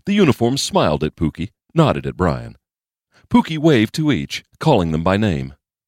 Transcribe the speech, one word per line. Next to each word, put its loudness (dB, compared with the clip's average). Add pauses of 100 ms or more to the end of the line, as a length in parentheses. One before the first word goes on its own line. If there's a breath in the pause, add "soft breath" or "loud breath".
The -2
uniform 2
smiled 0
at -6
Pookie, -6 (220)
nodded 0
at -8
Brian. -4 (720 soft breath)
Pookie 0
waved 2
to 0
each, -6 (160)
calling 2
them -2
by 0
name. -2 (340)